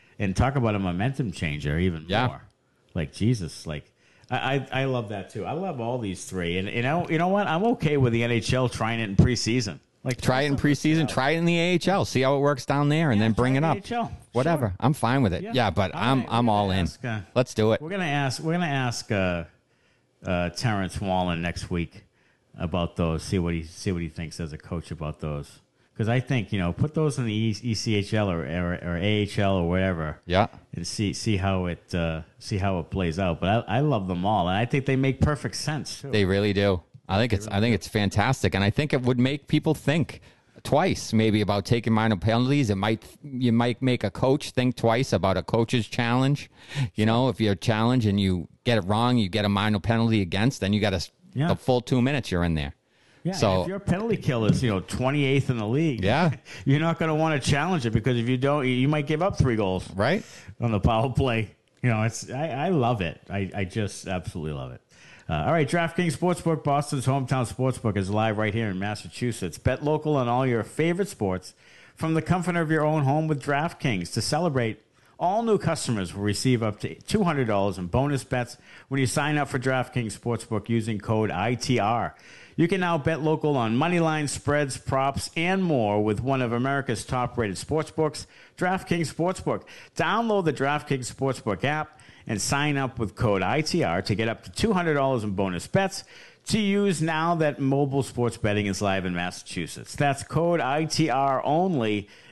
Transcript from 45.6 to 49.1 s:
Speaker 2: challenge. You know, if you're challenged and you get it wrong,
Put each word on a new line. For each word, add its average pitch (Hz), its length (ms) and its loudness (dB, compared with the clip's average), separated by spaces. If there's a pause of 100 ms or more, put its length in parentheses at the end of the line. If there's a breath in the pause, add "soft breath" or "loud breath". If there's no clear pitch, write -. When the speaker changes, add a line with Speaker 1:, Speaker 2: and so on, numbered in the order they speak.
Speaker 2:
challenge. 127 640 0 (440 loud breath)
You 107 100 2
know, 117 240 4
if 107 100 -2
you're 104 160 2
challenged 113 520 2
and 101 120 4
you 92 300 0 (160)
get 117 140 4
it 95 40 2
wrong, 117 360 2